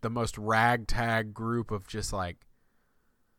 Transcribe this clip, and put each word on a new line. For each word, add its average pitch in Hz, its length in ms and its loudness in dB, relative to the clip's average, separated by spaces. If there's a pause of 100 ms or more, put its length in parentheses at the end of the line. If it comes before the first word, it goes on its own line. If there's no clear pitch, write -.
the 113 80 -2
most 117 260 -2
ragtag 113 960 2
group 113 380 -4
of 104 160 -4
just, - 260 -6
like, 90 240 -4 (1040)